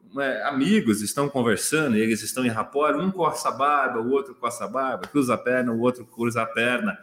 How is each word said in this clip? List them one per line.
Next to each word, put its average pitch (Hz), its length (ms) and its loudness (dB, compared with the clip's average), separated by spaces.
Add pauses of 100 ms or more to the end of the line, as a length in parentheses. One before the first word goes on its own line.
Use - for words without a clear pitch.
(200)
é, 123 240 -2
amigos 135 580 2
estão 143 260 -2
conversando 123 680 2
e 107 40 4
eles 110 220 2
estão 127 220 -4
em 123 40 2
rapport, 139 480 0
um 185 140 0
coça 160 380 -2
a 123 40 0
barba, 131 480 0
o 120 100 -2
outro 135 260 0
coça 110 300 -4
a - 20 -6
barba, 127 400 -4
cruza 123 260 2
a - 40 0
perna, 123 340 0
o 113 80 -2
outro 123 260 0
cruza 117 360 -2
a 110 40 -4
perna. 113 560 0